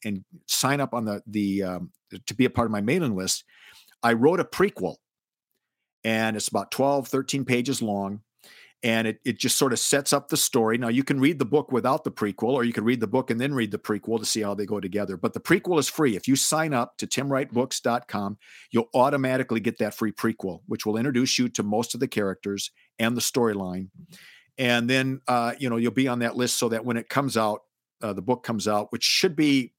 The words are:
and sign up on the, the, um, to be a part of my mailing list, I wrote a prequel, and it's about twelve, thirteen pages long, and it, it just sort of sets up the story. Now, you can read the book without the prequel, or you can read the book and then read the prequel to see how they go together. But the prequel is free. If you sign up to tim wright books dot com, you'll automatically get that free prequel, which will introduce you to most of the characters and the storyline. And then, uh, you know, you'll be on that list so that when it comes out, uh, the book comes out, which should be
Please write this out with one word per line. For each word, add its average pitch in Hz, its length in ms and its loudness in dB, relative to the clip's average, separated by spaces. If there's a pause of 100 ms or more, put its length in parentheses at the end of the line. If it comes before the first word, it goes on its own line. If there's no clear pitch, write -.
and 101 200 -6 (220)
sign 139 340 0
up 135 120 -2
on 120 120 -2
the, 104 240 -4
the, 101 340 0
um, 90 300 -6 (340)
to - 80 -8
be 127 100 4
a 120 60 4
part 117 160 0
of 110 60 -2
my 104 80 -2
mailing 131 340 0
list, 95 300 -4 (580)
I 117 120 4
wrote 156 260 4
a 156 40 2
prequel, - 520 -2 (1040)
and 110 340 0
it's 104 120 -4
about 101 240 -2
twelve, 139 340 2
thirteen 135 380 -2
pages 127 360 0
long, 101 420 -4 (600)
and 113 240 2
it, 110 180 -4
it 113 140 -4
just - 180 0
sort 131 160 2
of 113 60 0
sets 139 340 2
up 143 160 0
the 156 80 0
story. 113 400 2
Now, 120 120 -2
you 127 160 2
can 139 160 0
read 147 180 4
the 131 60 0
book 143 260 0
without 127 320 2
the - 80 -4
prequel, 110 440 -2
or 123 100 2
you 117 80 0
can 107 100 -4
read 120 160 2
the 110 80 -2
book 127 240 0
and 117 100 -2
then 143 140 -2
read 113 160 0
the 104 80 -6
prequel 110 400 -4
to 107 80 -6
see 110 160 -2
how 101 120 -2
they 101 120 -4
go 104 140 -4
together. 95 360 -4
But - 180 -4
the 110 60 -8
prequel 180 380 2
is 135 100 0
free. 131 280 0
If - 100 -8
you 135 80 4
sign 156 400 0
up 120 220 -2
to 135 100 -6
tim 139 240 -4
wright 135 220 0
books 123 260 0
dot 120 300 -2
com, 104 300 -4 (340)
you'll 113 200 0
automatically 131 680 2
get 113 180 -2
that 107 160 0
free 110 160 -2
prequel, 98 560 -4
which 107 180 -6
will 107 120 0
introduce 127 420 0
you 123 120 2
to - 120 -4
most 107 320 -2
of 120 60 -6
the 131 80 -2
characters 101 640 -4 (260)
and 117 180 2
the 117 40 -2
storyline. 95 680 -2 (680)
And 120 300 2
then, 131 400 2
uh, 120 300 2
you 135 100 -2
know, 117 80 0
you'll 117 140 2
be 131 180 0
on 123 120 -2
that 117 140 -2
list 123 220 0
so 120 140 0
that 113 120 -2
when 120 140 -2
it 113 140 -8
comes 135 260 0
out, 107 280 0 (360)
uh, 104 140 -4
the 95 80 -8
book 120 200 -2
comes 110 240 -4
out, 107 240 0
which 117 120 -6
should 175 340 2
be 143 420 2